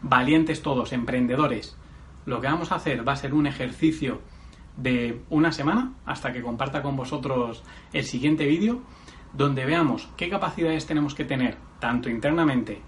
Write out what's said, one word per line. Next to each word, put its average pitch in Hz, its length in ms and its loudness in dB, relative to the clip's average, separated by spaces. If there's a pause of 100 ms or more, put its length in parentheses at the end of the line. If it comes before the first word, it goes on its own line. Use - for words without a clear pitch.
valientes 147 600 4
todos, 131 320 -2
emprendedores, 123 800 0 (500)
lo 123 140 -2
que 131 80 -2
vamos 165 240 -2
a 180 40 0
hacer 127 300 -2
va 139 60 0
a 135 60 -2
ser 139 160 -6
un 151 140 4
ejercicio 135 720 0 (560)
de 120 520 0
una 160 220 4
semana 196 400 0 (140)
hasta 135 260 -6
que 123 100 -6
comparta 135 400 -4
con 139 140 -2
vosotros 127 680 -2 (280)
el 139 140 -2
siguiente 147 420 2
vídeo, 214 340 2 (520)
donde 135 320 2
veamos 156 500 2
qué 175 140 -4
capacidades 165 560 0
tenemos 147 280 0
que 147 120 -6
tener, 127 320 0 (240)
tanto 120 280 0
internamente 123 760 2